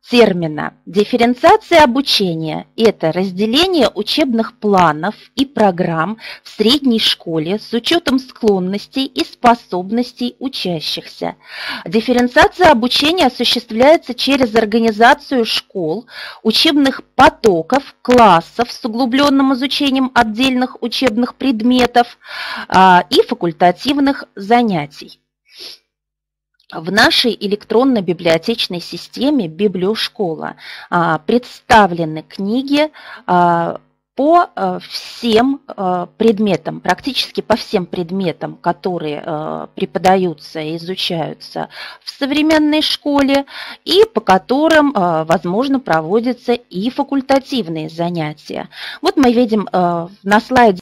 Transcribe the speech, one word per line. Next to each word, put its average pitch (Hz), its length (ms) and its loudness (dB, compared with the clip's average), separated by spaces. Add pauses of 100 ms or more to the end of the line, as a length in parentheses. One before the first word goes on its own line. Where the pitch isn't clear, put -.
термина. 175 640 2 (120)
Дифференциация 247 960 2
обучения — 180 920 0
это 190 380 0
разделение 220 760 0
учебных 226 720 -2
планов 180 580 0 (200)
и 269 100 0
программ 175 720 -2 (260)
в - 60 -20
средней 240 500 0
школе 165 580 -4
с - 140 -12
учётом 269 480 -2
склонностей 202 840 -2
и 302 180 -6
способностей 240 1160 -4
учащихся. 165 1000 -8 (480)
Дифференциация 247 840 2
обучения 285 580 0
осуществляется 247 840 0
через 262 420 0
организацию 226 920 2
школ, 190 600 -6 (380)
учебных 269 640 0 (100)
потоков, 247 840 2
классов 233 720 4
с - 100 -18
углублённым 269 680 0
изучением 269 600 -2
отдельных 247 680 0
учебных 240 520 -2
предметов, 247 840 0 (500)
а, 185 420 6
и 311 120 2
факультативных 262 1040 0 (100)
занятий. 196 840 -2 (1500)
В 165 200 -8
нашей 233 480 2
электронно-библиотечной 190 1400 -2
системе 220 680 -4
«Библиошкола», 180 1080 -4 (340)
а, 170 300 0
представлены 175 1080 0
книги, 269 640 -2 (360)
а, 170 520 2 (360)
по, 330 400 4
а, 180 240 -4
всем, 240 880 -2
а, 180 400 -4 (100)
предметам, 196 640 0
практически - 600 -6
по - 160 -2
всем 185 280 -4
предметам, 170 720 -6
которые, 170 680 -6
а, 156 520 -8
преподаются 185 840 -2
и 156 160 -8
изучаются 165 920 -8 (340)
в - 60 -14
современной 302 720 0
школе, 277 640 0 (400)
и 370 260 4
по 214 100 -2
которым, 285 720 2
а, 170 300 0
возможно, 196 540 0
проводятся 226 720 -2
и 226 360 -6
факультативные 262 960 -2
занятия. 160 840 -8 (340)
Вот 330 120 0
мы 254 160 4
видим, 220 400 0
а, 175 380 -2 (140)
на 202 160 2
слайде 226 420 2